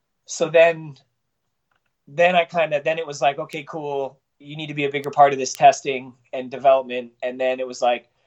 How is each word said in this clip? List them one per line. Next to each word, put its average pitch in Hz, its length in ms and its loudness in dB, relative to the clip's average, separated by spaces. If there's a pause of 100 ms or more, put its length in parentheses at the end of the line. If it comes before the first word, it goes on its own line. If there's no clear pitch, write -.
(240)
So - 240 -6
then, 160 480 2 (1120)
then 175 280 2
I 170 80 2
kinda, 156 400 -2
then 160 140 -2
it 165 80 -8
was 143 140 -10
like, 139 180 0
"Okay, 156 260 -10
cool. 143 560 -8 (180)
You 143 180 -18
need 156 120 -10
to 147 60 -10
be 147 100 -4
a 139 60 0
bigger 143 200 -6
part 139 220 6
of 135 80 -4
this 127 120 -6
testing 135 640 2 (180)
and 127 180 -8
development." 123 640 0 (100)
And 127 180 -6
then 131 180 -2
it 127 80 -6
was 123 160 -10
like, 123 260 -2 (180)